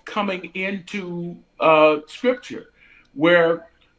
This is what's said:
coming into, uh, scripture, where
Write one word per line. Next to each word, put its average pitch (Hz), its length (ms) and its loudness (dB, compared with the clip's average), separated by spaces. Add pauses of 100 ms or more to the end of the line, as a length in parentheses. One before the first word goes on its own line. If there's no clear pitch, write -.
coming 190 480 -6
into, 180 840 -10 (220)
uh, 156 380 4 (100)
scripture, - 600 -4 (460)
where 170 540 2 (320)